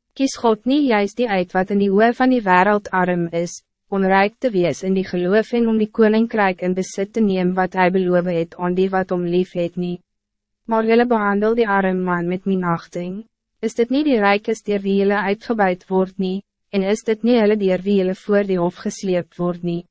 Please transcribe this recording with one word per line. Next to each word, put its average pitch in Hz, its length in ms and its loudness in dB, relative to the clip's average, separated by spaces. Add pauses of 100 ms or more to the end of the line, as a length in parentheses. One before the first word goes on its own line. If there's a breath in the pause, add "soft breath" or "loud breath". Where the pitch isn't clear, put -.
(140)
kies 269 240 -2
God 220 260 0
nie 285 220 2
juist 208 300 0
die 240 120 -2
uit 185 240 -2
wat 190 220 0
in 202 80 2
die 202 80 2
oë 214 240 4
van 254 160 2
die 254 120 2
wereld 196 480 2
arm 180 420 0
is, 170 300 -6 (260)
om 196 160 -2
rijk 196 340 2
te 262 120 -2
wees 175 360 0
in 190 80 0
die 190 100 0
geloof 185 540 -2
en 240 100 2
om 220 100 0
die 214 120 -2
koninkrijk 220 720 0
in 180 120 -2
besit 196 380 -6
te 226 80 -2
neem 185 340 0
wat 185 180 -2
hij 185 180 2
beloof 180 400 0
het 170 260 -4
aan 180 180 -4
die 185 160 2
wat 190 200 -2
om 180 160 -2
lief 180 320 -2
het 175 180 -4
nie. 175 220 -6 (680)
Maar 226 220 0
julle 233 200 4
behandel 214 480 0
die 233 140 2
arm 190 360 0
man 175 240 -2
met 185 160 -4
minachting. 185 800 -4 (360)
Is 220 140 -6
dit 240 160 0
nie 277 140 0
die 262 160 2
rijkes 208 420 0
deur 202 180 -2
wie 196 220 0
julle 202 160 2
uitgebuit 202 720 -2
word 185 300 -2
nie, 190 240 -4 (280)
en 196 160 -2
is 214 200 -2
dit 220 200 -2
nie 240 140 4
hulle 214 180 4
deur 185 240 0
wie 202 160 0
julle 185 160 0
voor 202 320 0
die 190 140 0
hof 175 240 -2
gesleept 180 580 -4
word 175 240 -4
nie? 170 140 -4 (100)